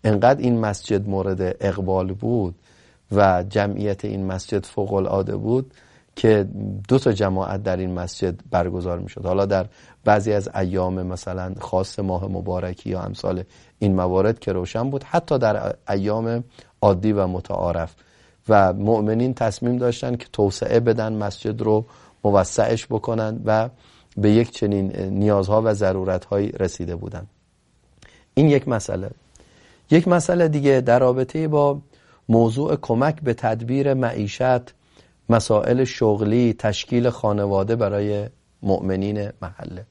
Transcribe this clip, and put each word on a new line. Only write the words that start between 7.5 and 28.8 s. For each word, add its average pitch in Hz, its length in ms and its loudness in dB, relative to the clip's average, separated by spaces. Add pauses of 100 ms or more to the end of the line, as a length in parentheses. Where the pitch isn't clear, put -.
در 92 140 0
این 92 160 -4
مسجد 90 420 -4 (160)
برگزار 90 480 -2
می‌شد. 95 260 -12
حالا 95 200 2
در 95 200 0 (380)
بعضی 104 300 4
از 98 220 -2
ایام 92 480 -2
مثلاً 92 560 -8
خاص - 400 -4
ماه 95 260 -4
مبارکی 92 640 -6
یا 92 120 -4
امثال 95 420 -4 (360)
این 98 160 2
موارد 92 440 2
که - 120 -4
روشن 95 380 -4
بود، 139 140 -6
حتی 165 340 -2
در 107 380 0 (140)
ایام 113 540 -2 (380)
عادی 101 300 4
و 98 160 2
متعارف 90 680 -4 (540)
و 98 240 6
مؤمنین 110 600 0
تصمیم 120 440 -2
داشتن 123 380 -2
که - 180 -10
توسعه 104 460 2
بدن، 110 340 0
مسجد 107 480 -6
رو 110 240 2 (380)
موسعش 104 640 2
بکنن 110 600 -4
و 110 240 2 (480)
به 104 140 4
یک 117 200 4
چنین 98 400 -2
نیازها 98 760 0
و 110 80 2
ضرورت‌هایی 98 800 -2
رسیده 90 440 -6
بودن. 92 320 -12 (1080)
این 151 160 4
یک 143 180 2
مسئله. 101 420 -4 (840)